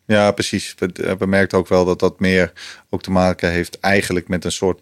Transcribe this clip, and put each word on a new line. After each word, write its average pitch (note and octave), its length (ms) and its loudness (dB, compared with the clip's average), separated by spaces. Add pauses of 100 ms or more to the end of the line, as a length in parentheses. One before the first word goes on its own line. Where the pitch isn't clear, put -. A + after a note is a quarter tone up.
Ja, G#2 260 4
precies. - 460 -4
We, F#2+ 140 -2
eh, E2+ 260 -4
we G2 80 -2
merkten F#2+ 320 2
ook F2+ 100 -2
wel F2+ 160 4
dat F2+ 140 0
dat F#2 220 -2
meer F#2 320 2 (380)
ook F#2 120 -6
te - 80 -8
maken F#2 400 0
heeft F2 300 -4
eigenlijk F#2+ 480 0
met F2+ 160 -4
een F2 80 -6
soort - 300 -2